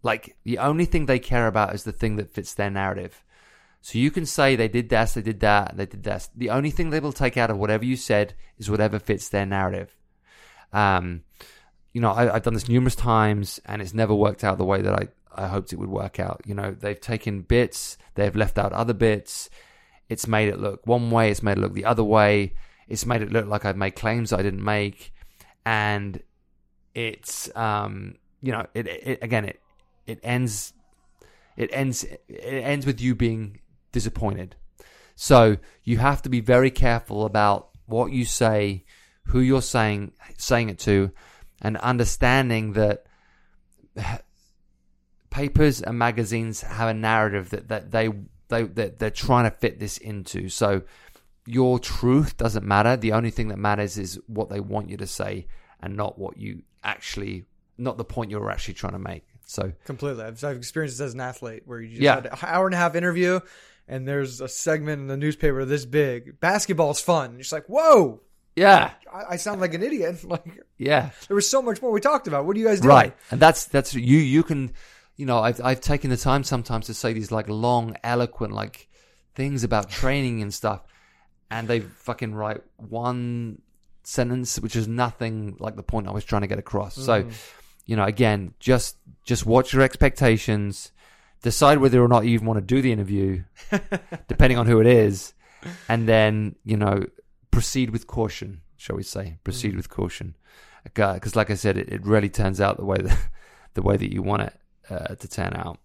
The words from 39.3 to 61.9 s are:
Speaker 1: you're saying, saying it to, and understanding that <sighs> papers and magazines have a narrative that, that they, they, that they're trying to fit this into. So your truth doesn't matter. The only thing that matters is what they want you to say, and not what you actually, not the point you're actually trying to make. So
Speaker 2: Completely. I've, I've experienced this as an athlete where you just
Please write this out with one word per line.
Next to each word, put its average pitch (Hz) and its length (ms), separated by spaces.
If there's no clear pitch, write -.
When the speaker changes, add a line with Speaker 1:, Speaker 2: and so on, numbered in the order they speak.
Speaker 1:
you're 131 220
saying, 104 500
saying 120 320
it 92 100
to, 98 320
and 107 160
understanding 120 960
that 104 320
<sighs> 107 300
papers 143 520
and 120 160
magazines 113 640
have 113 280
a 110 40
narrative 110 580
that, 101 180
that 110 220
they, 113 180
they, 117 140
that 104 360
they're 107 120
trying 123 380
to - 80
fit - 220
this 107 180
into. 95 520
So 98 320
your 123 340
truth 127 580
doesn't 110 280
matter. 107 320
The 110 160
only 113 180
thing 110 180
that 98 80
matters 101 400
is 95 300
what 110 220
they 101 100
want 101 300
you 95 80
to - 100
say, 98 400
and 98 140
not 104 240
what 95 180
you 101 240
actually, 101 600
not 123 200
the 117 80
point 113 260
you're 104 180
actually - 260
trying 92 180
to 95 60
make. 95 260
So 95 260
Speaker 2:
Completely. 131 380
I've, 113 200
I've 143 140
experienced 127 420
this 143 80
as 123 60
an 131 80
athlete 120 440
where 120 160
you 113 80
just 113 120